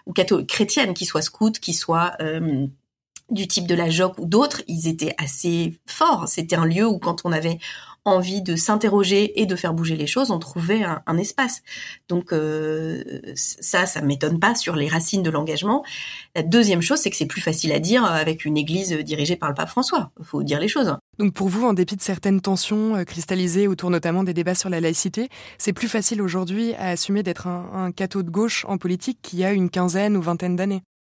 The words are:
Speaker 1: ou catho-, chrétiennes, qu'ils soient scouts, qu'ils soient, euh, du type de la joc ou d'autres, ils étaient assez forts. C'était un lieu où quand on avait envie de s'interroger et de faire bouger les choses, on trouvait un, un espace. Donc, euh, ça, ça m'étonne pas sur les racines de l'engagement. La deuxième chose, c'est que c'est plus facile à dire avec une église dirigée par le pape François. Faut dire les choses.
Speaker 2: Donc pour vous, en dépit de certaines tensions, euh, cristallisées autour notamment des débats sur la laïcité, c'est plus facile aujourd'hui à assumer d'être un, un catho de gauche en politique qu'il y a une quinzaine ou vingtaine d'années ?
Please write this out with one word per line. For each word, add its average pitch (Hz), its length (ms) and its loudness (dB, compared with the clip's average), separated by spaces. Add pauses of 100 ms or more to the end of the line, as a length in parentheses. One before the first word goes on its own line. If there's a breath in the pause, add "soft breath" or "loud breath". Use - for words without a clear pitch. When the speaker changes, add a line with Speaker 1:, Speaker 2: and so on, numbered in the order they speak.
Speaker 1:
ou - 40 -10
catho-, 185 320 2
chrétiennes, 208 500 0
qu'ils 170 140 -4
soient 156 140 0
scouts, 220 300 0
qu'ils 175 240 -4
soient, 170 440 0
euh, 156 480 -2 (600)
du 196 180 -2
type 175 200 -2
de 175 80 2
la 170 160 2
joc 185 260 2
ou - 80 -6
d'autres, 202 420 4
ils 165 200 -4
étaient 160 320 -2
assez 165 680 0
forts. 247 420 2
C'était 170 280 -2
un 160 100 4
lieu 180 220 4
où 208 100 2
quand 170 280 -4
on 175 60 0
avait 165 280 0 (440 loud breath)
envie 190 380 2
de 180 140 -2
s'interroger 202 840 4
et 214 60 4
de 185 100 0
faire 170 200 -2
bouger 165 200 0
les 151 120 -2
choses, 247 240 0
on 170 80 0
trouvait 175 440 0
un, 165 220 -2
un 165 140 0
espace. 240 420 -2 (460 loud breath)
Donc, 175 260 -2
euh, 156 680 -2 (320)
ça, - 500 0
ça 156 160 -2
m'étonne 151 380 0
pas 220 160 4
sur 175 200 0
les 143 120 0
racines 165 340 2
de 170 80 0
l'engagement. 160 540 0 (520 loud breath)
La 170 60 0
deuxième 180 400 4
chose, 165 160 2
c'est - 140 0
que - 40 -6
c'est 151 120 0
plus - 140 -8
facile 160 300 0
à 151 60 2
dire 214 260 4
avec 160 420 0
une 151 120 0
église 170 360 0
dirigée 151 420 -2
par 160 140 -2
le 143 40 -2
pape 156 160 -4
François. 254 420 0 (120)
Faut 143 180 -4
dire 143 180 0
les 196 100 0
choses. 214 260 0 (240)
Speaker 2:
Donc 208 160 2
pour 190 140 0
vous, 220 180 2
en 220 60 4
dépit 185 240 0
de - 40 -6
certaines 196 400 2
tensions, 214 540 0
euh, 185 80 0
cristallisées 180 640 0
autour 180 240 0
notamment 175 320 2
des 180 100 0
débats 175 220 0
sur 190 140 0
la 170 100 -2
laïcité, 170 500 0 (300 loud breath)
c'est 202 140 2
plus 226 160 -4
facile 214 340 0
aujourd'hui 185 520 -2
à 185 120 -6
assumer 196 340 0
d'être 180 240 -6
un, 180 280 -6
un 185 180 -4
catho 190 320 -4
de 170 80 -6
gauche 214 360 -2
en 190 120 -2
politique 180 420 -4
qu'il - 160 -10
y 185 80 2
a 196 60 2
une 185 180 2
quinzaine 185 480 2
ou 180 60 2
vingtaine 175 320 -2
d'années ? 190 260 -2 (280)